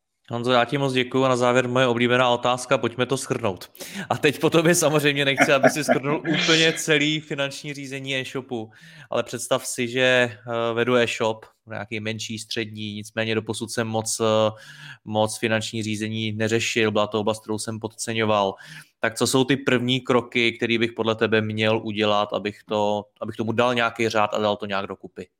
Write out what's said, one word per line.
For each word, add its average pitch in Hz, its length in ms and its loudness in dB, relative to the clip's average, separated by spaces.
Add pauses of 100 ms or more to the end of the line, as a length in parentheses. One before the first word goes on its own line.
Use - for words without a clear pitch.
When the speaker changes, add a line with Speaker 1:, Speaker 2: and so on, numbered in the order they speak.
(300)
Speaker 1:
Honzo, 120 220 0
já 120 120 6
ti 143 140 -2
moc 139 140 0
děkuju 127 320 2
a 131 40 4
na 127 80 2
závěr 123 320 4
moje 127 180 2
oblíbená 123 420 4
otázka, 123 500 0
pojďme 120 280 -2
to 139 100 -2
shrnout. 113 540 -4 (400)
A 117 80 -2
teď 147 220 2
po 156 100 2
tobě 165 240 4
samozřejmě 143 500 2
nechci, 139 280 2
aby 127 180 4
si 151 120 -2
shrnul 135 340 0
Speaker 2:
<laughs> 160 260 -2
Speaker 1:
úplně 160 300 4
celý 151 480 0
finanční 139 540 -6
řízení 135 420 -8
e-shopu, 123 540 -6 (400)
ale 117 120 0
představ 123 440 -4
si, 123 220 -4
že, 123 140 -4
eh, 117 720 0
vedu 117 220 2
e-shop, 113 500 0 (200)
nějaký 107 340 -10
menší, 110 380 -8
střední, 107 560 -8
nicméně 110 400 -4
doposud 107 360 -4
jsem 113 180 -2
moc, 110 320 -2
eh, 110 300 4 (540)
moc 107 340 0
finanční 110 440 -2
řízení 110 500 -4
neřešil, 110 580 0
byla 104 160 2
to 110 140 -2
oblast, 107 200 -2
kterou 107 180 -6
jsem 110 220 -8
podceňoval. 107 760 0 (460)
Tak 113 140 0
co 120 120 0
jsou 131 180 4
ty 135 120 2
první 127 440 0
kroky, 120 520 0
který 113 260 0
bych 117 140 0
podle 113 220 -2
tebe 110 260 2
měl 110 440 0
udělat, 104 480 0
abych 104 340 -4
to, 104 380 0 (160)
abych 107 160 -8
tomu 113 160 -2
dal 120 220 2
nějaký 117 340 0
řád 107 260 2
a - 40 0
dal 104 180 2
to 107 100 -8
nějak 98 200 -4
dokupy? 95 420 -12 (120)